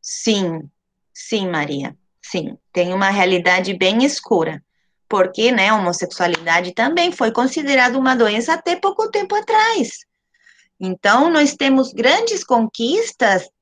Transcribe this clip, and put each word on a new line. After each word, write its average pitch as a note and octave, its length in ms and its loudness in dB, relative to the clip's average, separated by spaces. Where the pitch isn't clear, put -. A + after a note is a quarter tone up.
Sim, E3+ 680 -4
sim, G3+ 340 -6
Maria, D3 480 -6
sim. - 340 -8
Tem F3+ 200 0
uma G3 180 2
realidade F#3 640 2
bem G3 300 2
escura, D#3+ 580 -2
porque, G3 400 2
né, G3+ 200 2
a A3 40 4
homossexualidade F3 960 -2
também E4+ 380 0
foi A3+ 220 -2
considerada C4 680 0
uma C4 160 2
doença A#3 400 0
até E4+ 220 -4
pouco G4+ 340 -2
tempo G#4 240 -4
atrás. G#4+ 720 0
Então, G3+ 500 2
nós D4 280 2
temos C4 360 2
grandes F#4+ 520 0
conquistas A#3 1040 0